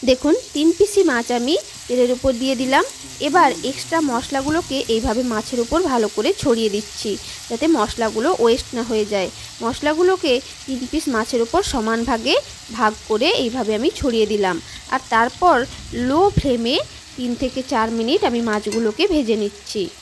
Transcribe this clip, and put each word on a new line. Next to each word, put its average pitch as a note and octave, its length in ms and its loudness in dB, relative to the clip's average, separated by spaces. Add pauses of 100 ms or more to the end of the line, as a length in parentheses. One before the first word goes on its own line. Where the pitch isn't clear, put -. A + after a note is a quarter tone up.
দেখুন B3+ 300 4 (180)
তিন D4 160 2 (100)
পিসি G4+ 260 4
মাছ B3 280 2
আমি A#3+ 240 0 (300)
তেলের B3 260 2
উপর B3+ 200 0 (100)
দিয়ে C4 200 0
দিলাম। C4+ 220 4 (440)
এবার D4+ 220 6 (200)
এক্সট্রা E4 320 -2
মশলাগুলোকে C#4 760 -2 (160)
এইভাবে A3+ 300 0
মাছের A#3 420 -2
উপর D4+ 140 0 (120)
ভালো A#3 240 2
করে G#3+ 140 0 (120)
ছড়িয়ে A3+ 340 2
দিচ্ছি, G#3+ 360 -6 (360)
যাতে A#3 200 -4
মশলাগুলো A3+ 640 2 (100)
ওয়েস্ট A#3 280 4 (100)
না A3+ 60 -2
হয়ে A3 300 0
যায়। F#3+ 160 0 (320)
মশলাগুলোকে D#4 720 2 (300)
তিন C4 240 -6
পিস D#4 180 -2 (100)
মাছের A3+ 260 0
উপর C4 220 2
সমান A3+ 400 0
ভাগে A#3 320 0 (420)
ভাগ A3 160 2 (140)
করে A3 200 2 (160)
এইভাবে A#3 320 -2
আমি A#3+ 140 0 (100)
ছড়িয়ে A3+ 320 2
দিলাম। G3 240 2 (360)
আর C4 180 -2
তারপর B3 480 4 (500)
লো C#4+ 140 4 (160)
ফ্লেমে A#3+ 380 0 (400)
তিন B3 160 -4 (100)
থেকে B3+ 180 -4 (120)
চার A3+ 200 2
মিনিট A#3 380 0
আমি A#3+ 120 0
মাছগুলোকে G#3+ 640 0
ভেজে C4+ 360 2
নিচ্ছি। G3+ 400 -6 (180)